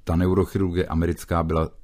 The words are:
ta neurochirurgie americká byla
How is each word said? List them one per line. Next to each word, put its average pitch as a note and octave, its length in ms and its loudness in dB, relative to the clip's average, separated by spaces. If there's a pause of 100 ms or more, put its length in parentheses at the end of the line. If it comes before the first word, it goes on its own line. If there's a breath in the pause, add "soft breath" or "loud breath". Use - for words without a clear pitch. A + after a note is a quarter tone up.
ta E2+ 120 -2
neurochirurgie F2+ 720 2
americká E2 580 -2
byla D#2+ 260 0 (140)